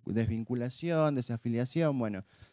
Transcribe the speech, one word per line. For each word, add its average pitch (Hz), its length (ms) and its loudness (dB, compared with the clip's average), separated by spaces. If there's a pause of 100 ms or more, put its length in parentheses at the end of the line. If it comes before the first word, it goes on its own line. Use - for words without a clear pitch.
desvinculación, 123 1080 0
desafiliación, 123 840 0
bueno, 104 260 -2 (280)